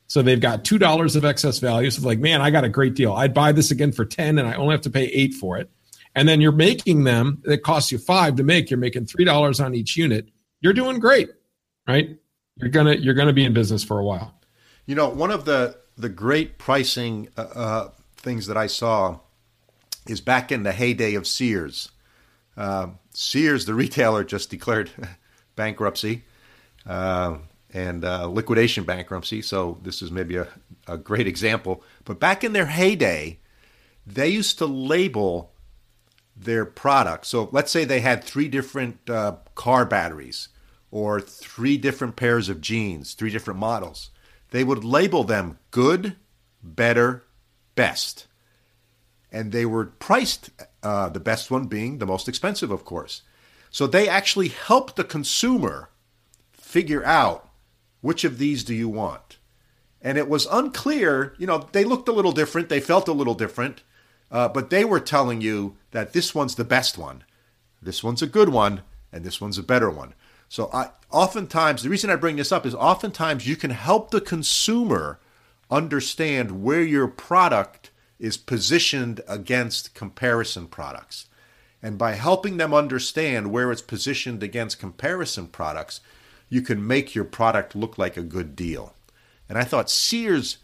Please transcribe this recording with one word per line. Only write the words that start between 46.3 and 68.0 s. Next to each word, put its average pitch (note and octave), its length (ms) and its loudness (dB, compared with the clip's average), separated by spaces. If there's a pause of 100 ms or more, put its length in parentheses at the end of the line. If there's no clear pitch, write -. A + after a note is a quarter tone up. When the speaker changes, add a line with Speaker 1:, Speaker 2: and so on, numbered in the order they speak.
Speaker 2:
better, A#2+ 600 2 (500)
best. - 520 -2 (1040)
And A2 220 -8
they A#2 140 0
were A2+ 180 -2
priced, - 640 -2 (340)
uh, G2+ 280 -2
the E2+ 100 -10
best A2+ 300 -4
one C3 160 -2
being A2+ 320 -6
the G#2 80 -6
most F#2 220 -4
expensive, F3+ 420 -6
of F#2 160 -6
course. - 340 -12 (500)
So C#3 160 -2
they F#3+ 220 4
actually F#3+ 400 0
helped C4 480 0
the F#3 80 -2
consumer D3 840 -2 (600)
figure D3+ 540 -2
out, B2 460 2 (500)
"Which E3 240 -2
of B2+ 140 -2
these C#3 260 -2
do A#2+ 100 -6
you A2+ 140 -2
want?" G#2 480 -8 (640)
And C3+ 160 -4
it C#3+ 140 -2
was D3 160 0
unclear, A3 880 0
you F3+ 100 -8
know, D#3+ 260 -2
they G3+ 120 4
looked B3 240 -2
a A#3 40 2
little F#3+ 200 2
different, D#3 380 -2
they C#3+ 100 0
felt F#3 260 2
a E3+ 60 0
little C3 220 0
different, A#2+ 480 -6 (480)
uh, A#2+ 180 0
but B2+ 220 -6
they G3+ 160 4
were F#3 140 2
telling B2 420 0
you G2+ 340 -2 (140)
that A2 240 -6
this E3+ 200 -2
one's C#3+ 200 -2
the - 100 -4
best B2 320 0
one, C#2 280 -16 (580)
this F2+ 200 -8